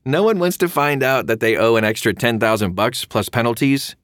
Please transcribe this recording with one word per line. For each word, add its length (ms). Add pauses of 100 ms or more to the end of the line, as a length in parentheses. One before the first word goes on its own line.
No 180
one 160
wants 200
to 100
find 340
out 240
that 140
they 160
owe 180
an 100
extra 300
ten 240
thousand 380
bucks 280
plus 240
penalties 760